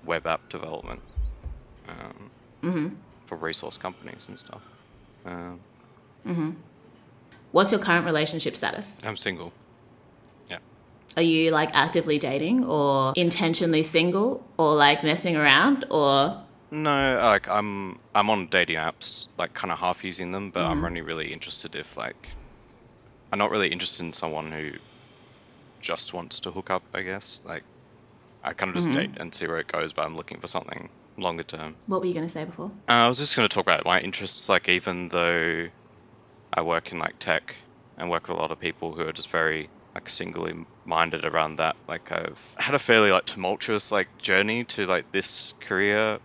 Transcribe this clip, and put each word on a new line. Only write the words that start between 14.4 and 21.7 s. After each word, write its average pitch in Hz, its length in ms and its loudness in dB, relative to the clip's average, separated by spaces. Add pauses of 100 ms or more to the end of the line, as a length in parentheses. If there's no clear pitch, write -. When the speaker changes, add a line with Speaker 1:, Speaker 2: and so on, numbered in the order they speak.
Speaker 2:
or, 151 160 6
like, 147 300 6
messing 165 320 2
around 151 540 6
or? 143 520 4 (300)
Speaker 1:
No, 139 500 2
like, 107 260 6
I'm, 101 500 -2 (160)
I'm 104 160 4
on 95 160 2
dating 85 300 2
apps, - 500 -6 (120)
like, 87 160 -4
kinda 85 220 -4
half 90 260 -2
using 90 300 -6
them, 98 180 -8
but 87 140 -2
I'm 80 140 0
Speaker 2:
Mm-hmm. 82 80 -2
Speaker 1:
only 85 160 -4
really 80 300 -6
interested - 420 -10